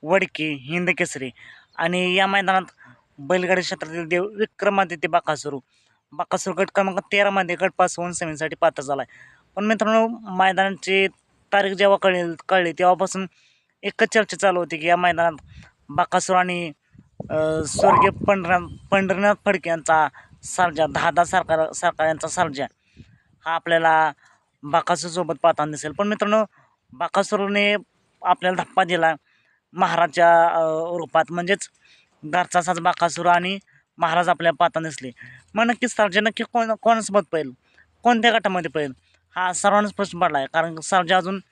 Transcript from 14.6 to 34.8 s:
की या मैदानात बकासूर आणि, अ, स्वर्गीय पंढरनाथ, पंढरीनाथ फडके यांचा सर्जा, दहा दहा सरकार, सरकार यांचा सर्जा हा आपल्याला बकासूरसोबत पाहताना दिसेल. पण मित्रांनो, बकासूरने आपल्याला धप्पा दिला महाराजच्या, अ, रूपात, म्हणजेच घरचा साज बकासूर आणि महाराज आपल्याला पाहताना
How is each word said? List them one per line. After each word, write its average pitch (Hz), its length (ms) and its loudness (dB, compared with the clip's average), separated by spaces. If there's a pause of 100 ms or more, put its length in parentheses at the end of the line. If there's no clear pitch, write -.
की 156 100 -6
या 175 100 4
मैदानात 170 480 0 (440)
बकासूर 180 480 0
आणि, 175 360 -2 (580)
अ, 156 360 -2
स्वर्गीय - 440 2
पंढरनाथ, 180 800 -2
पंढरीनाथ 196 440 2 (100)
फडके 185 260 -2
यांचा 160 380 2 (340)
सर्जा, 160 440 -2
दहा 156 240 -2
दहा 170 140 2
सरकार, 160 480 0
सरकार 165 340 -2
यांचा 160 220 -4
सर्जा 147 380 -4 (800)
हा 160 100 -4
आपल्याला 160 580 2 (520)
बकासूरसोबत 165 760 -2
पाहताना 156 280 2
दिसेल. 151 220 -8
पण 202 160 -4
मित्रांनो, 208 360 0 (480)
बकासूरने 196 840 0 (480)
आपल्याला 180 400 0
धप्पा 190 220 0
दिला 165 300 2 (580)
महाराजच्या, 170 760 4
अ, 170 140 0 (360)
रूपात, 160 340 0
म्हणजेच 175 380 -2 (560)
घरचा 175 380 0
साज 170 180 -2
बकासूर 170 460 0
आणि 180 320 2 (400)
महाराज 170 300 0
आपल्याला 165 300 0
पाहताना 160 300 0